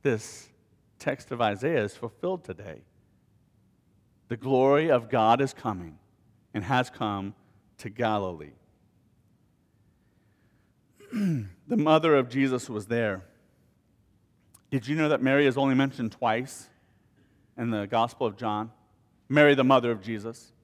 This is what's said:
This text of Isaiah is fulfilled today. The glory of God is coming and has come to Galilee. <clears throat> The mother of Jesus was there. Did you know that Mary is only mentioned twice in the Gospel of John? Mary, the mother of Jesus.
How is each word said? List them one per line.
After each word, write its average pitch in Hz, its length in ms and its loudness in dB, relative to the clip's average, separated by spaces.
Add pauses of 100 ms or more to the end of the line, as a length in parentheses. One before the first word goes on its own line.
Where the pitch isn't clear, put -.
This - 460 -4 (520)
text - 320 -8
of 120 100 -6
Isaiah 113 440 0
is 101 100 -8
fulfilled 175 480 -8
today. 92 400 -16 (1400)
The 113 100 -6
glory 135 540 2
of 120 180 2
God 117 320 4
is 135 120 -2
coming 90 440 -8 (560)
and 104 120 -6
has 127 260 0
come 101 440 -6 (440)
to 120 100 -14
Galilee. 101 640 -4 (2500)
<clears throat> - 0 -
The 170 640 -4
mother 156 400 4
of 127 120 2
Jesus 131 400 -2
was 104 180 -8
there. 107 360 -2 (1500)
Did 123 180 -4
you 151 80 -2
know 156 120 0
that 143 140 2
Mary 139 240 4
is 127 100 2
only 135 200 2
mentioned 131 360 -2
twice - 560 -4 (880)
in 117 140 -4
the 104 160 -4
Gospel 117 400 0
of 104 100 -4
John? 107 360 -6 (560)
Mary, 147 260 6
the 135 100 2
mother 123 280 4
of 104 100 -6
Jesus. 110 500 -10 (120)